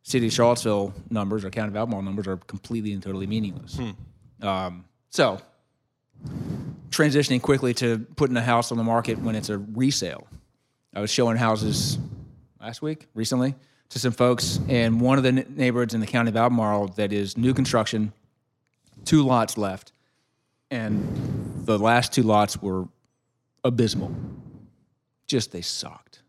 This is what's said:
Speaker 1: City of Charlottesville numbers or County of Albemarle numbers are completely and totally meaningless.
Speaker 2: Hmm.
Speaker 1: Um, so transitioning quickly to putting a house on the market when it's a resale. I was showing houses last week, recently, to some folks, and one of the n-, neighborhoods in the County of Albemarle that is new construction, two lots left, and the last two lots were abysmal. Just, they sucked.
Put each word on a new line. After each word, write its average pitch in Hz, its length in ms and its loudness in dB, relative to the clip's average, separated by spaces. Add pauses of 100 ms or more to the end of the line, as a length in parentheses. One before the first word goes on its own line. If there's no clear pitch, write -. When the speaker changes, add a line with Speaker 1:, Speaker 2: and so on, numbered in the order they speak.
Speaker 1:
City 120 240 2
of 107 60 0
Charlottesville 110 600 2 (160)
numbers 104 360 -2
or 95 40 -10
County 107 200 -4
of 101 80 -6
Albemarle 107 260 -2
numbers 98 240 -4
are 95 80 -4
completely 107 560 -6
and 95 100 -6
totally 98 260 -6
meaningless. 104 500 -6
Speaker 2:
Hmm. - 680 -12
Speaker 1:
Um, 92 400 -4 (240)
so 107 300 2 (1500)
transitioning 143 520 2
quickly 131 320 2
to 117 260 0 (180)
putting 131 180 2
a 117 60 0
house 117 300 2
on 120 60 -2
the 113 60 0
market 113 360 0
when 113 160 -4
it's 107 120 -4
a 104 100 -4
resale. 104 680 -2 (680)
I - 60 -6
was 104 100 -2
showing 117 280 2
houses 110 600 0 (640)
last 113 200 -14
week, 156 340 -6
recently, 127 400 0 (340)
to - 80 -10
some 120 140 2
folks, 123 560 2
and 117 340 2
one 131 160 4
of 135 60 4
the 131 60 4
n-, 131 280 0
neighborhoods 123 360 0
in 113 80 0
the 107 40 -2
County 117 240 0
of 110 80 0
Albemarle 107 520 2
that 101 220 -2
is 101 240 -2
new 123 180 2
construction, 110 600 0 (920)
two 151 180 6
lots 120 340 2
left, 98 340 -4 (800)
and - 960 -4
the 107 140 2
last 117 340 4
two 131 100 4
lots 104 380 2
were 92 260 -4 (760)
abysmal. 120 500 0 (1120)
Just, - 260 -2
they 87 100 -10
sucked. - 680 -10